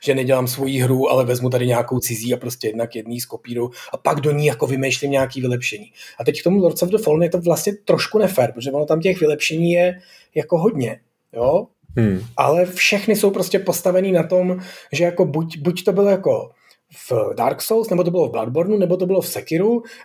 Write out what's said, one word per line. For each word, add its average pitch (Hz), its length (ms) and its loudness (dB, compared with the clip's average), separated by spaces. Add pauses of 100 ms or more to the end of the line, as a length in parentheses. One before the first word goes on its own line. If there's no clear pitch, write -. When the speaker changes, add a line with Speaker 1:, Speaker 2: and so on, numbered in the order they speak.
Speaker 1:
že 139 120 2
nedělám 127 320 2
svoji 135 320 -4
hru, 127 300 2
ale 131 160 4
vezmu 123 240 0
tady 123 180 0
nějakou 120 320 0
cizí 117 340 -4
a 120 40 -2
prostě 120 300 -8
jednak 113 280 -6
jedný 117 240 -8
skopíru 120 520 -8 (220)
a - 40 -10
pak 143 220 -2
do 147 120 0
ní 147 140 0
jako 147 220 0
vymýšlím 135 440 -2
nějaký 135 300 -2
vylepšení. 123 500 -4 (280)
A 120 40 -8
teď 151 180 0
k - 20 -14
tomu 196 160 4
Lords 170 240 2
of 180 60 -2
the 208 80 0
Fallen 156 260 2
je 165 60 0
to 175 120 -2
vlastně 170 320 0 (120)
trošku 185 320 0
nefér, 185 340 2
protože 127 200 -8
ono 147 140 -2
tam 156 160 0
těch 185 180 0
vylepšení 160 520 0
je 180 280 2 (360)
jako 160 220 0
hodně, 156 420 0 (340)
jo? 139 340 2 (300)
Speaker 2:
Hmm. 101 240 2 (160)
Speaker 1:
Ale 165 280 4
všechny 202 500 0
jsou 202 160 2
prostě 190 280 0
postavený 185 520 0
na 170 120 4
tom, 180 360 0 (320)
že 151 120 0
jako 175 220 2
buď, 160 320 -4
buď 170 260 -2
to 202 80 2
bylo 202 180 4
jako 160 420 0 (580)
v 107 260 0
Dark - 260 -2
Souls, 226 280 0
nebo 180 140 2
to 170 80 0
bylo 165 160 2
v 123 40 -4
Bloodborneu, 160 460 0
nebo 180 200 2
to 185 80 0
bylo 185 160 2
v - 60 -8
Sekiru 202 560 0 (220)